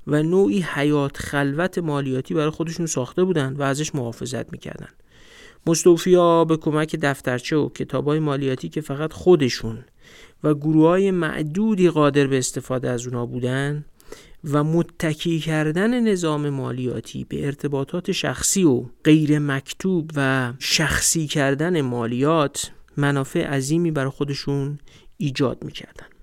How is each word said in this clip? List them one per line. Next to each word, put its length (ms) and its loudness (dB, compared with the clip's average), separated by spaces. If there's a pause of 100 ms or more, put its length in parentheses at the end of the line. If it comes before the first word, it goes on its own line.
و 160 2
نوعی 380 2
حیات 560 0
خلوت 640 -2
مالیاتی 560 -2
برای 160 0
خودشون 360 -6
ساخته 380 -2
بودن 320 0
و 60 -4
ازش 320 -2
محافظت 580 -6
می‌کردن. 360 -14 (800)
مستوفی‌ها 800 6
به 120 2
کمک 400 -2
دفترچه 600 -2
و 120 0
کتاب‌های 500 -4
مالیاتی 500 -2
که 120 -6
فقط 320 -8
خودشون 720 2 (600)
و 100 4
گروه‌های 560 4
معدودی 800 0
قادر 360 4
به 120 2
استفاده 520 -4
از 160 -4
اونا 200 -4
بودن 580 -4 (600)
و 200 0
متکی 760 -2
کردن 600 0
نظام 500 0
مالیاتی 760 -6
به 220 -6
ارتباطات 640 -4
شخصی 520 0
و 200 4 (200)
غیر 340 6
مکتوب 800 -2
و 420 0
شخصی 680 0
کردن 540 0
مالیات 920 0 (260)
منافع 480 0
عظیمی 460 0
برای 200 -2
خودشون 680 -4 (380)
ایجاد 480 -2
می‌کردن. 420 -16 (160)